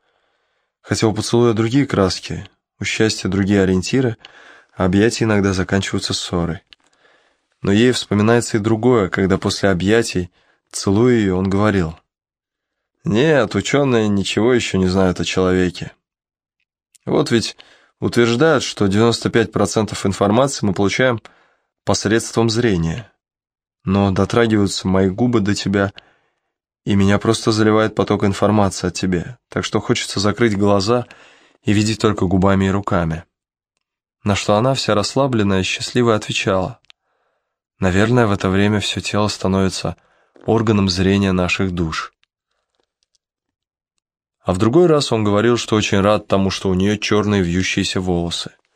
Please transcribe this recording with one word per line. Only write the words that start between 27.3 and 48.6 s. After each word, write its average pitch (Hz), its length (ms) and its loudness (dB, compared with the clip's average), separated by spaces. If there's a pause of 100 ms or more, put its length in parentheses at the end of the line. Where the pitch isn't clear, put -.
заливает 107 440 2
поток 101 280 0
информации 101 640 0
о 85 40 -4
тебе, 90 460 -4 (120)
так 95 160 -6
что - 140 -2
хочется - 400 -4
закрыть 104 380 0
глаза 101 480 0 (600)
и 107 60 2
видеть 107 260 0
только 104 280 0
губами 98 380 2
и 95 60 2
руками. 85 540 -4 (960)
На 101 120 0
что 104 200 0
она, 123 180 2
вся 110 220 -2
расслабленная 104 640 0
и 92 40 0
счастливая, 117 520 0
отвечала: 104 640 -4 (960)
«Наверное, 110 480 2
в 101 60 0
это 98 180 -2
время 101 300 2
всё - 220 -6
тело 104 260 -2
становится 95 720 -2 (480)
органом 110 420 2
зрения 95 460 2
наших 92 380 -2
душ». 85 420 -6 (2250)
А - 140 -2
в 92 40 -2
другой 120 300 4
раз 151 240 2
он 110 140 0
говорил, 107 320 2
что - 180 -2
очень 104 240 0
рад 104 280 2
тому, 98 240 0
что - 180 -4
у 92 40 0
неё 98 220 0
чёрные 104 480 0
вьющиеся 92 560 -2
волосы, 87 520 -4 (240)